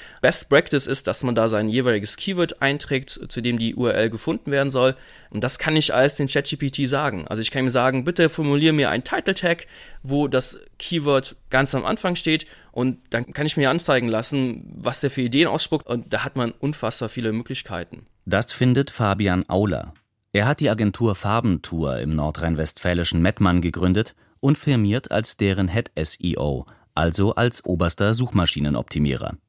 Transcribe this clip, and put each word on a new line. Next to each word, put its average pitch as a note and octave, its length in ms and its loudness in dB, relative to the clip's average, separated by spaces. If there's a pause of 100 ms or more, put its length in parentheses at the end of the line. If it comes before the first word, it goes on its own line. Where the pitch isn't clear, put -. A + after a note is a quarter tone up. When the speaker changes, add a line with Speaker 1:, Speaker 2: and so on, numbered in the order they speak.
(220)
Speaker 1:
Best - 260 2
Practice C#3+ 380 4
ist, - 200 -4
dass - 160 -2
man B2 120 0
da A2+ 140 4
sein A2 200 2
jeweiliges A2 480 0
Keyword F3 460 -2
einträgt, C#3 480 -2 (180)
zu - 120 -6
dem A#2+ 180 0
die A2+ 180 -2
U A#2+ 100 0
R A2 80 2
L A2 160 2
gefunden - 400 -6
werden C#3 200 0
soll. C3 260 2 (340)
Und G#2 140 -4
das - 140 0
kann D#3 180 0
ich D3+ 160 2
alles C3 220 4
den C#3 140 0
Chat - 200 -2
G C#3+ 80 -4
P C#3 140 -4
T C3+ 160 -2
sagen. B2+ 420 -2
Also A2 140 -4
ich - 80 -4
kann C3+ 140 0
ihm C3 40 2
sagen, B2+ 360 2
"Bitte E3+ 240 2
formulier D3+ 440 2
mir C#3+ 160 2
einen G2 160 -2
Title - 300 -4
Tag, E3+ 320 -2 (360)
wo C#3+ 240 0
das C3 320 -2 (200)
Keyword C#3+ 580 0 (140)
ganz C3+ 240 2
am C3 100 -2
Anfang F3+ 320 -2
steht." D#3 300 0 (260)
Und B2+ 260 -2 (120)
dann A#2+ 220 -2
kann D3 140 -2
ich D3+ 100 -2
mir C#3 140 4
anzeigen C3 380 2
lassen, A#2+ 680 -2
was - 240 -2
der C#3 100 0
für C3 120 -2
Ideen C3 260 4
ausspuckt. D3 380 -2
Und A#2+ 260 -4
da G#2+ 120 -2
hat - 120 -8
man A#2+ 160 -2
unfassbar B2 560 -4
viele A2+ 240 -4
Möglichkeiten. A2 720 -8 (180)
Speaker 2:
Das F#2+ 280 0
findet B2+ 380 4
Fabian G2 580 0
Auler. F#2+ 460 0 (380)
Er G#2 140 2
hat C#3+ 140 0
die D3 100 2
Agentur G#2+ 460 0
Farbentour E2+ 840 0
im D2 160 -2
nordrhein-westfälischen E2 1040 -2
Mettmann F2+ 400 4
gegründet F2+ 540 0 (260)
und C#3+ 160 4
firmiert A2+ 540 0
als - 260 0
deren F#2+ 300 2
Head - 300 -2
S D#2 240 0
E F2 180 0
O, C#2 260 -2 (300)
also E2+ 400 2
als - 300 0
oberster F2+ 500 0
Suchmaschinenoptimierer. D2 1200 0 (120)